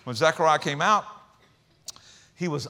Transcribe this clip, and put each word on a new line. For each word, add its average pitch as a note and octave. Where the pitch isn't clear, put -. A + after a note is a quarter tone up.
When B2
Zechariah D#3+
came D3
out, G#3
he F3
was C#3+